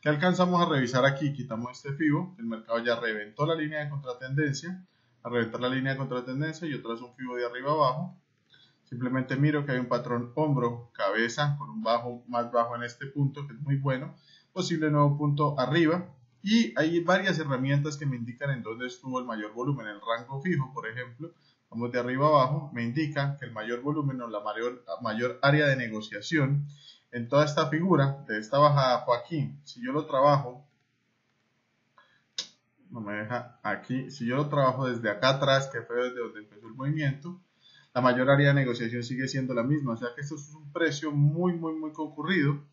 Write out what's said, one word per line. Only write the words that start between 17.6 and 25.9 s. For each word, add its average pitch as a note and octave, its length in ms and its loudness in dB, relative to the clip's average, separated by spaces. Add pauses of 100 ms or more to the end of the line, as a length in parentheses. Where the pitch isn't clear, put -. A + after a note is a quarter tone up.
que D3+ 80 -10
me C3+ 120 -2
indican A#2+ 340 -6
en A#2+ 120 -4
dónde A2+ 240 -6
estuvo B2+ 320 -6
el B2 60 -4
mayor G#2+ 300 -6
volumen. B2 320 -2
El G#2 120 -10
rango A#2+ 440 -4
fijo, D#3 320 -2
por - 120 -8
ejemplo, B2 460 -12 (380)
vamos A#2+ 200 -6
de A#2+ 100 -2
arriba C3 260 0
abajo, D3 480 4
me A#2+ 80 -2
indica C#3+ 560 -2
que B2 80 -14
el A2 60 -14
mayor A2+ 280 -6
volumen C#3 400 -2
o A#2 80 -8
la G#2+ 120 -6
mayor, A2 440 -6 (160)
mayor A#2+ 400 -2
área D3 280 6
de C3+ 80 4
negociación B2 880 -2 (460)